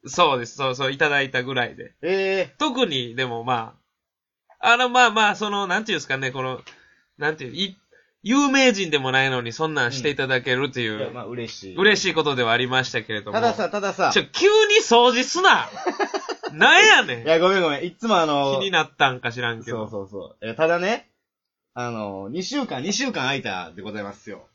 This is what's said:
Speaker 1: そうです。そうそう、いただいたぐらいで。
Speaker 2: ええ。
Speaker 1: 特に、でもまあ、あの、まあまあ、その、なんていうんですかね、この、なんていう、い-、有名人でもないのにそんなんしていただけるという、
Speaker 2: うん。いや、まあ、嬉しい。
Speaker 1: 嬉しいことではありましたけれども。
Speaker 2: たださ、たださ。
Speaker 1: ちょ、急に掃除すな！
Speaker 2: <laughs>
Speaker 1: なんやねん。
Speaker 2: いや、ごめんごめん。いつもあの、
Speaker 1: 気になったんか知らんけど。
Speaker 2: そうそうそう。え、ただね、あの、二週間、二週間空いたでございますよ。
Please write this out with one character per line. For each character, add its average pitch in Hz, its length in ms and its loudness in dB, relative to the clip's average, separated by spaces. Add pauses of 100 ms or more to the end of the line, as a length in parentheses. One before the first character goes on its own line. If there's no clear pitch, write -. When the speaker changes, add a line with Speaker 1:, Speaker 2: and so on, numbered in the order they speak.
Speaker 1:
そ 151 280 2
う 123 40 -2
で 117 60 -6
す。 - 100 -18
そ 139 140 -2
う 123 60 -4
そ 135 140 -4
う、 - 20 -4
い 139 60 -8
た 151 120 2
だ 143 120 2
い 135 100 -4
た 127 120 -2
ぐ 131 100 -6
ら 123 120 0
い - 100 -12
で。 - 260 -16
Speaker 2:
え 190 500 -2
え。 - 60 -20
Speaker 1:
特 262 280 0
に、 123 300 -6
で 131 100 -2
も 117 180 -8
ま 117 320 -4 (840)
あ、 226 140 2
あ 240 40 4
の、 254 120 2
ま 247 160 6
あ 226 60 4
ま 214 180 4
あ、 - 60 0
そ 208 140 -6
の、 202 180 -2
な 185 120 0
ん 214 60 -6
て 214 60 -6
い 175 40 0
う - 20 -4
ん - 20 -4
で - 20 -
す - 60 -14
か 135 100 -4
ね、 135 140 -4
こ 131 100 -8
の、 127 200 -6 (560)
な 147 140 -2
ん 156 60 -10
て 147 80 -12
い 120 40 -12
う、 120 40 -14
い-、 190 240 -6 (460)
有 269 240 2
名 262 240 6
人 190 180 -4
で 147 80 0
も 131 140 -2
な 131 120 4
い 135 60 0
の 127 120 -2
に 117 100 -8
そ 156 160 -4
ん 156 80 -6
な 127 120 0
ん 120 40 -2
し 135 100 -8
て 147 80 -2
い 139 60 -4
た 139 100 -2
だ 127 160 0
け 127 140 0
る 131 160 -2
と 127 80 -8
い 117 80 -2
う、 107 60 -4
Speaker 2:
う 107 40 -8
ん。 - 20 -8
い 127 40 -4
や、 117 80 -6
ま 120 100 -12
あ、 101 40 -12
嬉 117 280 -10
し 95 200 -16
い。 - 20 -14
Speaker 1:
嬉 196 260 4
し 190 80 -2
い 160 40 -4
こ 160 100 2
と 143 120 0
で 123 80 2
は 113 100 2
あ 117 40 2
り 127 80 2
ま 127 180 0
し 131 80 -6
た 113 120 -4
け 110 100 -8
れ 104 80 -4
ど 104 100 -10
も。 - 20 -8
Speaker 2:
た 220 80 0
だ 226 120 2
さ、 202 160 -4
た 202 120 -6
だ 190 120 -4
さ。 190 200 0
Speaker 1:
ち 196 80 2
ょ、 - 40 -10
急 - 220 0
に 427 340 6
掃 240 320 6
除 247 100 0
す 349 180 -2
な！ 262 280 4 (420)
Speaker 2:
<laughs> - 420 -8
Speaker 1:
な 277 280 6
ん 427 40 8
や 392 180 8
ね 120 200 -6
ん。 - 20 -10
Speaker 2:
い - 20 0
や、 165 120 6
ご 180 100 6
め 196 100 4
ん - 20 2
ご 160 80 2
め 139 120 -2
ん。 170 40 -4
い 180 60 -6
つ 226 160 -8
も 208 100 4
あ 160 80 4
の、 139 340 2
Speaker 1:
気 - 40 -2
に 196 80 -2
な 160 140 2
っ - 100 -20
た 139 160 4
ん 123 80 -8
か 120 140 -4
知 123 80 -8
ら 117 120 -2
ん 113 100 -12
け 117 60 -12
ど。 110 200 -6
Speaker 2:
そ 101 140 -8
う 95 60 -12
そ 101 80 -14
う 85 200 -14
そ - 40 -
う。 110 80 -8
え、 113 40 -8
た 160 140 2
だ 170 120 2
ね、 208 300 -2 (680)
あ 123 160 -6
の、 101 380 -8
二 165 120 -6
週 262 240 -6
間、 131 160 -8
二 190 120 -4
週 262 140 -2
間 151 160 -4
空 135 120 -2
い 135 80 -6
た 90 280 -8
で 92 100 -18
ご 101 100 -12
ざ 104 80 -10
い 101 40 -8
ま 101 100 -10
す - 160 -20
よ。 123 240 -18